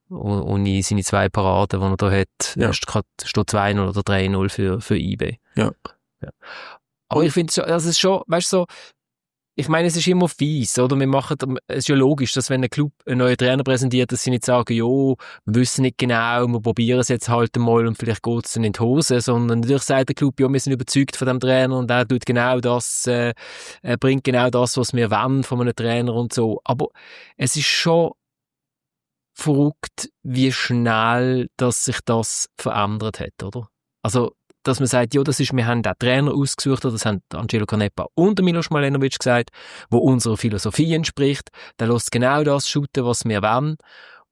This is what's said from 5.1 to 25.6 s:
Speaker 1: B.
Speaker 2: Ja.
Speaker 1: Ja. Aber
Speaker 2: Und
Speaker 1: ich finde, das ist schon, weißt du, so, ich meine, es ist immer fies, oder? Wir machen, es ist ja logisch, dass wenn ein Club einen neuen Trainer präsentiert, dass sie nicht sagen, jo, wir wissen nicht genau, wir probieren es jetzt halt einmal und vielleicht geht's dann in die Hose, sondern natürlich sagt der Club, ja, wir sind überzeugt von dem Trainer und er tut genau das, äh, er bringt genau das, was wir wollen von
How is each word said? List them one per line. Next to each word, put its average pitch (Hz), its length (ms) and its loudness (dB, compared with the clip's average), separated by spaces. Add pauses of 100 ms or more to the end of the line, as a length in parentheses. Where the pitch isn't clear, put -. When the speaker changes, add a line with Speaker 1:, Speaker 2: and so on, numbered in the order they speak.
Speaker 1:
B. - 200 -4 (180)
Speaker 2:
Ja. 110 160 0 (500)
Speaker 1:
Ja. - 100 -12 (760)
Aber 143 120 0
Speaker 2:
Und 165 60 4
Speaker 1:
ich 143 60 2
finde, 170 220 0
das 165 300 0
ist 165 160 0
schon, 190 260 2
weißt 170 260 0
du, - 40 2
so, 180 100 2 (880)
ich 135 140 -4
meine, 165 180 2
es 165 100 0
ist 160 120 0
immer 180 200 4
fies, 143 480 -2
oder? 127 220 2
Wir 135 80 2
machen, 135 300 0 (320)
es 135 100 -6
ist 131 100 -4
ja 151 60 2
logisch, 139 380 2
dass - 180 -4
wenn 131 140 0
ein 120 40 -2
Club 147 240 -2 (140)
einen 123 120 -2
neuen 123 180 4
Trainer 131 260 2
präsentiert, 127 480 0
dass 127 140 -4
sie 131 60 0
nicht 123 140 0
sagen, 123 300 2
jo, 131 420 2 (280)
wir 104 100 -2
wissen 127 280 2
nicht 127 160 0
genau, 120 500 2
wir 120 120 -2
probieren 117 380 0
es 123 100 0
jetzt 120 200 -2
halt 117 280 0
einmal 117 300 2
und 113 100 -2
vielleicht 113 280 -4
geht's 117 300 -4
dann 117 100 0
in 107 80 0
die - 80 -10
Hose, 123 400 2
sondern 117 400 0
natürlich 131 240 0
sagt 135 240 2
der 147 80 -4
Club, 139 240 0
ja, 131 120 4
wir 135 60 2
sind 135 140 -2
überzeugt 131 440 0
von 131 120 -2
dem 127 100 0
Trainer 131 400 2
und 123 120 -2
er 120 180 2
tut 123 180 -2
genau 123 320 2
das, 120 480 -2
äh, 120 260 0 (500)
er 120 160 -2
bringt 135 260 2
genau 127 260 2
das, 123 260 2
was 123 160 -2
wir 117 180 0
wollen 127 340 0
von 123 160 -2